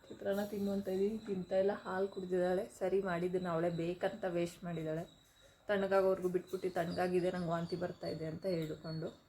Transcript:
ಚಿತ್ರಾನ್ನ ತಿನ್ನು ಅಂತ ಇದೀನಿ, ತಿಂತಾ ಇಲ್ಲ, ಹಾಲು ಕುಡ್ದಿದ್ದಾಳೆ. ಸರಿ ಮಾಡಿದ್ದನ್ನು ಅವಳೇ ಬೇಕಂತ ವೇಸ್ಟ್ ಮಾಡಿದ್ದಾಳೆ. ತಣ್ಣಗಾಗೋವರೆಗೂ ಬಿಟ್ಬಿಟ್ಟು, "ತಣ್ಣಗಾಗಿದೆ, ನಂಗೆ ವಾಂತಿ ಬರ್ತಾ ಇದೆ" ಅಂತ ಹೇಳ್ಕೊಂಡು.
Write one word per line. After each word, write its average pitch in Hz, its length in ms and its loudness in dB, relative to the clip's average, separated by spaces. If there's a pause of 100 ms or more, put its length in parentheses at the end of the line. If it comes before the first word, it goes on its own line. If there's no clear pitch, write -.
ಚಿತ್ರಾನ್ನ 196 380 -2
ತಿನ್ನು 202 260 -2
ಅಂತ 196 160 -2
ಇದೀನಿ, 196 300 2
ತಿಂತಾ 190 400 -2
ಇಲ್ಲ, 196 140 4 (120)
ಹಾಲು 185 240 -2
ಕುಡ್ದಿದ್ದಾಳೆ. 180 580 0 (140)
ಸರಿ 185 220 2
ಮಾಡಿದ್ದನ್ನು 180 480 0
ಅವಳೇ 165 200 2
ಬೇಕಂತ 170 580 -2
ವೇಸ್ಟ್ 175 360 -2
ಮಾಡಿದ್ದಾಳೆ. 160 400 -2 (640)
ತಣ್ಣಗಾಗೋವರೆಗೂ 190 640 4
ಬಿಟ್ಬಿಟ್ಟು, 185 400 -2
"ತಣ್ಣಗಾಗಿದೆ, 180 640 2
ನಂಗೆ 180 160 -2
ವಾಂತಿ 170 280 -2
ಬರ್ತಾ 175 320 -6
ಇದೆ" 160 180 -4
ಅಂತ 160 200 -6
ಹೇಳ್ಕೊಂಡು. 160 600 -2 (220)